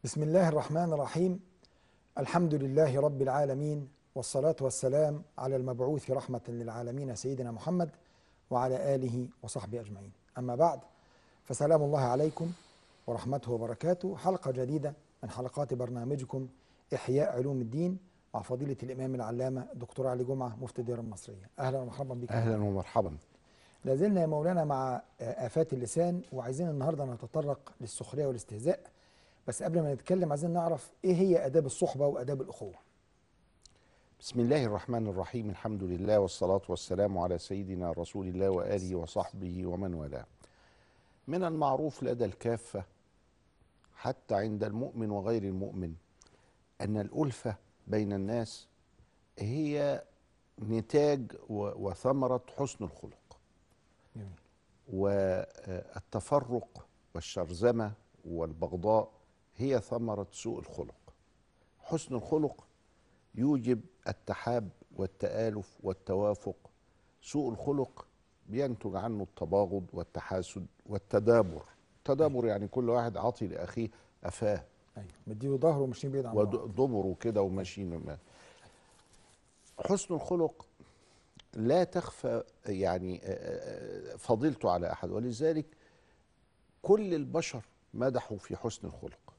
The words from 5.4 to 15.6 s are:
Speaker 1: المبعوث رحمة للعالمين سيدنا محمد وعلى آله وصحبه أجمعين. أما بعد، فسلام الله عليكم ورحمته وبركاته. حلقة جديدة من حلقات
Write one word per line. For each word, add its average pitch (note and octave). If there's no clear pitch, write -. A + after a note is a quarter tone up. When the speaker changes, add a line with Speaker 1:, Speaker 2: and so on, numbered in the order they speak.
Speaker 1:
المبعوث B2+
رحمة B2+
للعالمين A#2+
سيدنا B2+
محمد E3
وعلى C3
آله B2
وصحبه A2+
أجمعين. G2+
أما B2
بعد، D3+
فسلام D3
الله C#3+
عليكم D3+
ورحمته A#2+
وبركاته. D3+
حلقة E3+
جديدة C#3
من A2
حلقات B2+